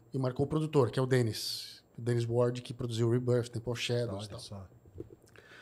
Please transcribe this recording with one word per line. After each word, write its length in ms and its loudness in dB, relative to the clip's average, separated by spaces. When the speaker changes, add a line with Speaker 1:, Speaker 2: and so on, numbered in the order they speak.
Speaker 1:
E 60 -4
marcou 260 0
o 40 0
produtor, 420 4
que 80 -4
é 40 4
o 40 2
Dennis. 760 0
O 60 -12
Dennis 260 0
Ward, 340 2
que 120 -10
produziu 360 0
Rebirth, 380 2
Temple 240 -6
of 80 -6
Shadows 340 -2
e 40 -6
Speaker 2:
Olha 100 -8
Speaker 1:
tal. 120 -12
Speaker 2:
só. 280 -14